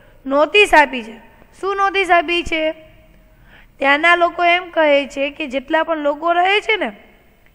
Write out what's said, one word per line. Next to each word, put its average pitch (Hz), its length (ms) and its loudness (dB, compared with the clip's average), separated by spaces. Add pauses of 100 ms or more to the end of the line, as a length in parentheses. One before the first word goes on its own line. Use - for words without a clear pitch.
(260)
નોટિસ 302 480 2
આપી 277 300 4
છે. 320 140 -16 (420)
શું 392 180 -4
નોટિસ 392 340 0
આપી 349 320 2
છે? 320 280 -4 (1040)
ત્યાંના 294 380 2
લોકો 349 280 0
એમ 349 280 0
કહે 285 360 2
છે 277 220 -6
કે 294 180 -10
જેટલા 269 360 -2
પણ 320 140 -4
લોકો 294 360 -2
રહે 381 280 2
છે 427 140 -2
ને, 302 160 -6 (640)